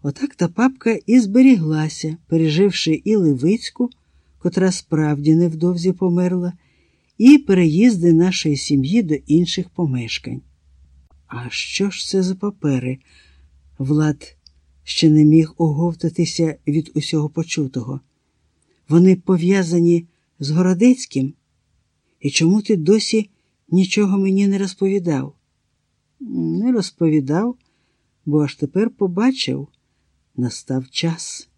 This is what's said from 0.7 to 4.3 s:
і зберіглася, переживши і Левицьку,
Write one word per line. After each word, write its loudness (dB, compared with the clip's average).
і 4
зберіглася, 2
переживши 0
і 0
Левицьку, 0